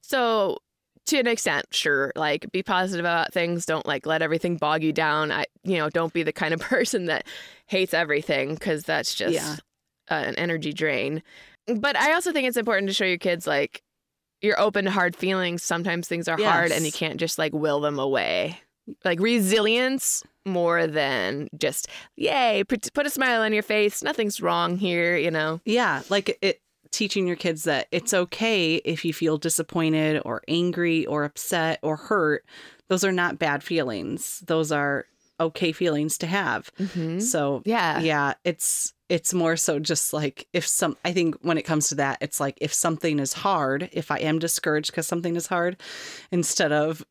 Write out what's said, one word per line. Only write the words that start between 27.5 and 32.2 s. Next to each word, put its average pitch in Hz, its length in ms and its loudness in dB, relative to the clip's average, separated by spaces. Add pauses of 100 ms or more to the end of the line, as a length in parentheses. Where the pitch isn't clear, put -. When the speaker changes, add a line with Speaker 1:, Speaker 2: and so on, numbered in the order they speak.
Speaker 2:
that 143 280 0
it's - 200 0
okay 185 640 2 (100)
if 160 200 -4
you 165 80 0
feel 156 260 0
disappointed 156 840 2
or 113 240 -6
angry 170 580 2
or 147 160 0
upset 160 600 -2
or 156 120 0
hurt. 156 500 0 (440)